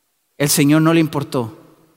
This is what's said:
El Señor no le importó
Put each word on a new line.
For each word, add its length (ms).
El 120
Señor 320
no 120
le 60
importó 580